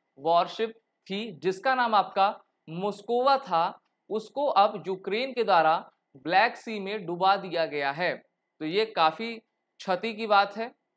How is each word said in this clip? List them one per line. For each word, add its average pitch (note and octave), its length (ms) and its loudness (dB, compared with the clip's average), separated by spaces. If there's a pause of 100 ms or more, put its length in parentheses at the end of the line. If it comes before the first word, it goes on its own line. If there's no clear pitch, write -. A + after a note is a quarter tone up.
(180)
वॉरशिप F3 560 0 (360)
थी G#3 220 -6
जिसका F#3 420 -2
नाम A#3+ 200 0
आपका G3 340 2 (400)
मोस्कोवा A3 720 0
था, F#3 420 -2 (300)
उसको - 360 -4
अब G3 400 2
यूक्रेन G3 460 -4
के A#3+ 120 -2
द्वारा E3+ 460 4 (280)
ब्लैक G3 380 2
सी A3 240 -8
में G3 260 -6
डुबा F3+ 320 2
दिया E3 280 -4
गया C#3+ 260 -4
है। D#3+ 220 -2 (460)
तो D#3 40 -6
ये F#3 220 0
काफी G#3+ 500 0
क्षति - 800 -6
की A3 140 -8
बात G3+ 280 4
है A3+ 140 -6 (260)